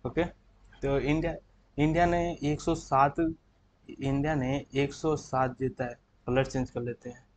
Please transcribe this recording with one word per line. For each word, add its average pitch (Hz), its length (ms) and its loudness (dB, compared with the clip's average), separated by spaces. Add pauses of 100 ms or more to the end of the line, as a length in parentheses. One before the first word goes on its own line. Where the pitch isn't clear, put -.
ओके, 151 180 -2 (580)
तो 139 180 2
इंडिया, 156 360 0 (420)
इंडिया 160 280 4
ने 170 380 0
एक 147 180 0
सौ 165 140 0
सात, 143 400 2 (840)
इंडिया 139 360 0
ने 135 300 0 (100)
एक 139 180 0
सौ 156 220 0
सात 131 360 -2
जीता 127 320 -6
है। 123 100 -6 (340)
कलर 127 180 2
चेंज 131 240 -4
कर 123 120 -6
लेते 120 280 -8
हैं। - 280 -20